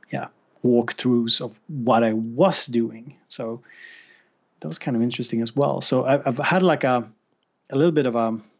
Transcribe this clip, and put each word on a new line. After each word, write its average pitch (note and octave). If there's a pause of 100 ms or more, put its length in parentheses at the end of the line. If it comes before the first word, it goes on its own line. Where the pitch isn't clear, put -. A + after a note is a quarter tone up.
(120)
yeah, - (340)
walkthroughs A#2+
of A#2+ (100)
what A#2
I A2
was A#2
doing. A#2 (140)
So A#2 (960)
that -
was D#2+
kind B2
of A#2
interesting A#2+
as A#2
well. C#3
So C3
I, C#3
I've B2
had, F3
like, D#3
a, B2 (600)
a C#3+
little E3
bit C#3+
of A#2
a A2+ (220)